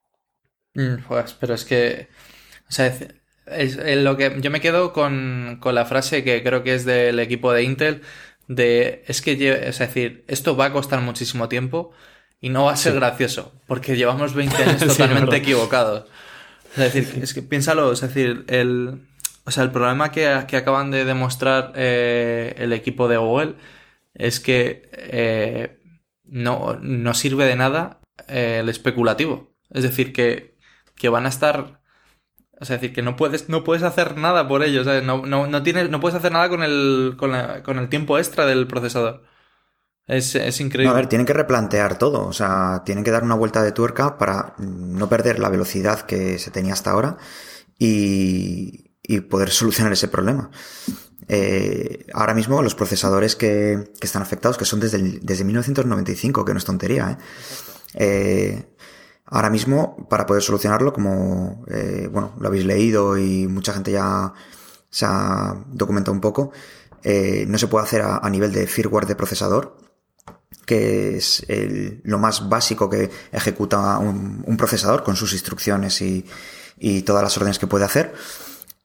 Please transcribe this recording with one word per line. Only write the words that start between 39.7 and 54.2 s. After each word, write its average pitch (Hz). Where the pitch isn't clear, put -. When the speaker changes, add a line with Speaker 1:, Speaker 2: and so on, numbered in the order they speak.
Speaker 1:
Es, 131
es 123
increíble. 131
Speaker 3:
No, 123
a 127
ver, 127
tienen 123
que 131
replantear 104
todo. 120
O 95
sea, 95
tienen 101
que 117
dar 117
una 117
vuelta 110
de 104
tuerca 120
para 98
no 92
perder 117
la 101
velocidad 95
que 92
se -
tenía 95
hasta 98
ahora 123
y, 95
y 101
poder 98
solucionar 110
ese 98
problema. 117
Eh, 98
ahora 110
mismo 120
los 110
procesadores 98
que, 104
que 117
están 98